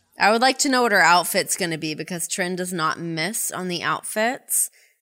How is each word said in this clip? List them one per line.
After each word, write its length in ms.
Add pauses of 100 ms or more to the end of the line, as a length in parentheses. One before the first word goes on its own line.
(200)
I 100
would 140
like 160
to 100
know 140
what 80
her 100
outfit's 560
gonna 220
be, 160
because 320
Trin 280
does 160
not 280
miss 500
on 180
the 140
outfits. 880 (320)